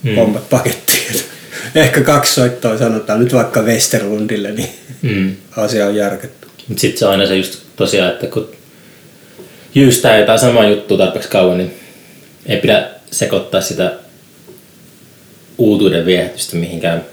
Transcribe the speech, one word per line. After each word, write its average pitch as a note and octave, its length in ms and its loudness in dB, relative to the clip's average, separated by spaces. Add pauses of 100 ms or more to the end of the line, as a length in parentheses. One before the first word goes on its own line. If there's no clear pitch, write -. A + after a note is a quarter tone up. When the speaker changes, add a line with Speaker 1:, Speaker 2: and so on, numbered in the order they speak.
Speaker 1:
Mm. A2 120 0
Speaker 2:
Hommat G#2+ 340 0
pakettiin. - 720 -2 (260)
<laughs> - 280 -10
Ehkä C#3+ 260 4
kaksi - 320 2
soittoa B2 440 0
sanotaan A2 420 -2
nyt A#2+ 140 2
vaikka A#2 280 0
Westerlundille, G#2+ 880 -2
niin A#2 180 -6 (320)
Speaker 1:
Mm. G2 340 -2 (220)
Speaker 2:
asia G#2+ 300 0
on G2+ 80 -2
järketty. G2 520 -6 (200)
Speaker 1:
Mut A2 120 -6
sit - 180 0
se A2 80 0
on G2 60 4
aina G2 160 2
se F#2+ 100 0
just F#2 220 -6 (160)
tosiaan, F#2+ 360 0
että - 160 -8
kun - 220 -6 (1300)
jyystää B2 420 6
jotain A2 220 4
samaa A#2+ 280 4
juttua G2+ 300 0
tarpeeksi F#2 320 0
kauan, F2+ 280 2
niin F2+ 160 -4 (720)
ei - 160 -2
pidä - 280 2 (220)
sekoittaa - 500 -2
sitä F2+ 320 -4 (1600)
uutuuden F#2+ 480 2
viehätystä - 500 -2
mihinkään E2+ 580 -4